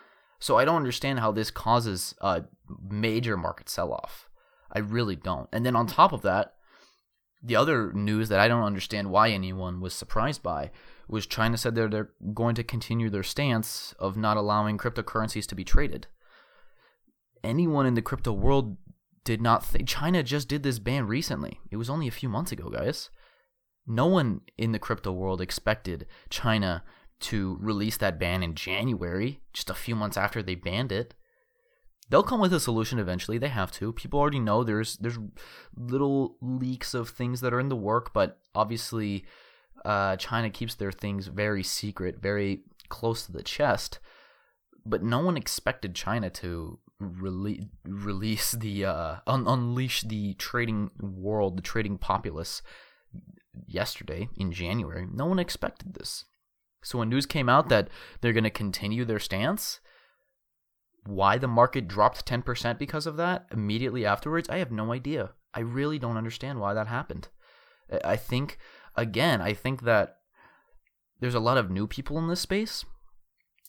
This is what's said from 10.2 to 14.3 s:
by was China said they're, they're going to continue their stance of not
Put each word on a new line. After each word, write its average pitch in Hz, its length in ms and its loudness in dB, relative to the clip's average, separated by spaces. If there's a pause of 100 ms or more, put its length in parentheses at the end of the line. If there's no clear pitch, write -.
by 76 300 -4 (360)
was 110 180 -2
China 117 300 2
said 113 180 -2
they're, 113 140 2
they're 107 220 -2 (240)
going 113 220 2
to 117 80 -2
continue 117 460 -2
their 98 120 0
stance - 760 -2
of 98 180 -2
not 107 200 2